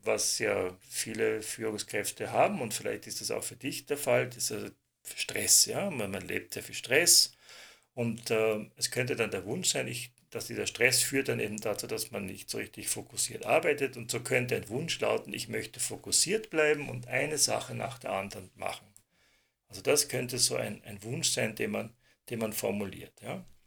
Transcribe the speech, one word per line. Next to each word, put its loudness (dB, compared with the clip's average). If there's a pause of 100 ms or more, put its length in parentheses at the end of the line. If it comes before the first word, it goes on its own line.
was 2
ja 0 (100)
viele -2
Führungskräfte -4
haben 4
und -4
vielleicht -6
ist -8
das -4
auch -2
für -8
dich -6
der -2
Fall, 4
dieser -4 (440)
Stress, 4
ja? -2
Man, -2
man -4
lebt -4
sehr -6
viel -12
Stress 6 (600)
und, -2
äh, 2 (120)
es -2
könnte 0
dann 0
der -4
Wunsch -2
sein, 0
ich, -8 (180)
dass -8
dieser -4
Stress 6
führt 2
dann 2
eben -4
dazu, -2
dass -4
man -4
nicht -10
so -6
richtig -10
fokussiert -4
arbeitet 2
und -8
so -2
könnte 0
ein -2
Wunsch -4
lauten, 0
„Ich -6
möchte -6
fokussiert 0
bleiben 4
und -8
eine 0
Sache 2
nach -6
der -6
anderen -6
machen.“ -6 (800)
Also -16
das 4
könnte -4
so 2
ein, -4
ein -14
Wunsch 0
sein, 0
den -2
man, -4 (360)
den -4
man -2
formuliert, -4
ja? -10 (220)